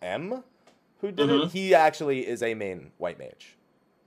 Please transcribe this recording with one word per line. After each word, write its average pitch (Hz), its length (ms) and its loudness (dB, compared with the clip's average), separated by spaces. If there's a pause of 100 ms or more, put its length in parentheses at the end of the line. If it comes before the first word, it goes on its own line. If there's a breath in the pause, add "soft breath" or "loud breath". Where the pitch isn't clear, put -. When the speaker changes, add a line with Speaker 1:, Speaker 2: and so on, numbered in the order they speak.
Speaker 1:
M, 165 400 -6 (580)
who 208 100 -6
did 147 200 2
it. - 20 4
Speaker 2:
Mm-hmm. 151 160 2
Speaker 1:
He 185 240 2
actually 151 540 4
is 117 160 -4
a 117 100 -2
main 95 460 -8
White 87 180 -6
Mage. - 400 -20 (500)